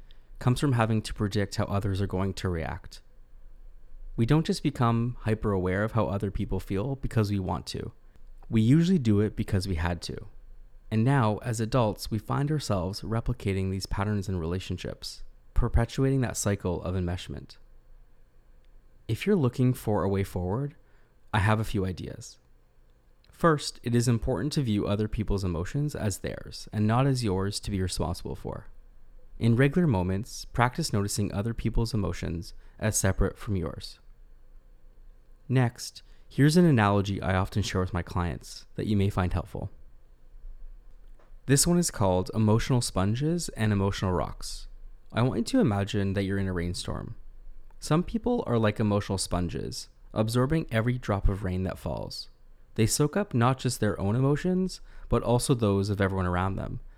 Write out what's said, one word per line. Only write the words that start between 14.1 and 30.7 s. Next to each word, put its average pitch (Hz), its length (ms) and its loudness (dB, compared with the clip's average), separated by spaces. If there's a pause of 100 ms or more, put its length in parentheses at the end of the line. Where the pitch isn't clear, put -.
in 92 100 -2
relationships, - 840 -6 (320)
perpetuating 131 680 2
that - 160 -2
cycle 95 460 0
of 90 120 -4
enmeshment. 87 640 -6 (1500)
If - 160 -2
you're 208 100 4
looking 127 380 2
for 104 300 0
a 95 40 2
way 98 160 2
forward, 101 520 -4 (580)
I 107 60 2
have 107 200 4
a 110 60 -2
few 95 200 -2
ideas. - 520 -10 (920)
First, - 540 0
it 120 100 0
is 120 140 4
important 123 460 0
to 160 80 2
view 107 260 2
other 104 220 0
people's 101 340 -2
emotions 95 500 -2
as - 260 -2
theirs - 520 -10
and 107 160 2
not 120 180 4
as 127 200 2
yours 95 340 0
to - 100 -8
be 98 120 0
responsible 82 560 -4
for. - 300 -10 (720)
In 117 200 4
regular 143 300 4
moments, 95 580 0
practice 123 480 0